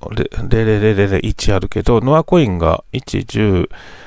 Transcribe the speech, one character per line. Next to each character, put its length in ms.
う、 80
れ-、 160
零 160
零 160
零 140
零 140
零 100
一 340
あ 60
る 100
け 140
ど、 180
ノ 160
ア 80
コ 160
イ 80
ン 80
が 340
一、 360
十、 420